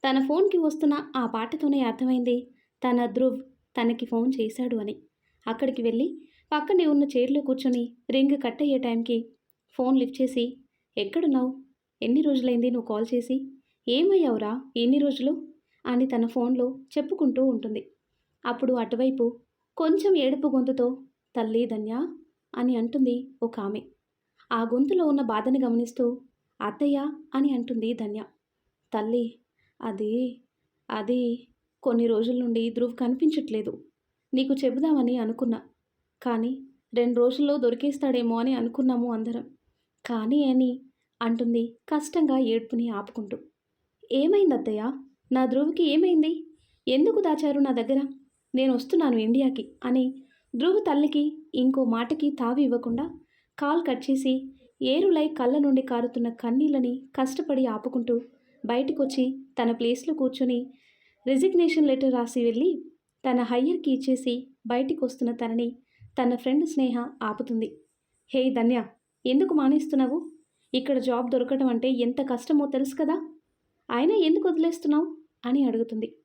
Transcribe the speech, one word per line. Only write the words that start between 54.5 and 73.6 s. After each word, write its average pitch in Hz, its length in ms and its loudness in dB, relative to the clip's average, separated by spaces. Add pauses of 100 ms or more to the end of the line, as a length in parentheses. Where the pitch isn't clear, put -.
ఏరులై 311 460 2
కళ్ళ 262 300 0
నుండి 277 240 4
కారుతున్న 240 480 -2
కన్నీళ్ళని 247 720 0 (120)
కష్టపడి 262 500 0
ఆపుకుంటూ 240 560 -2 (420)
బయటికొచ్చి 269 760 -2 (120)
తన 233 200 -2
ప్లేస్లో 240 420 -2
కూర్చొని 262 440 0 (680)
రిజిగ్నేషన్ 320 600 4
లెటర్ 262 260 2
రాసి 240 320 0
వెళ్ళి 254 380 2 (400)
తన 247 180 2
హయ్యర్కి 262 500 0
ఇచ్చేసి 262 560 -2 (200)
బయటికొస్తున్న 254 640 -2
తనని 233 360 -4 (540)
తన 247 140 2
ఫ్రెండ్ 269 300 0
స్నేహ 262 300 0 (280)
ఆపుతుంది. 220 460 -4 (600)
"హే 262 200 2
ధన్య, 240 340 2 (420)
ఎందుకు 302 280 2
మానేస్తున్నావు? 269 640 2 (560)
ఇక్కడ 262 260 0
జాబ్ 240 300 -2
దొరకడం 262 380 0
అంటే 247 240 0
ఎంత 247 300 -2
కష్టమో 269 440 0
తెలుసు 269 300 -4
కదా, 320 220 0 (720)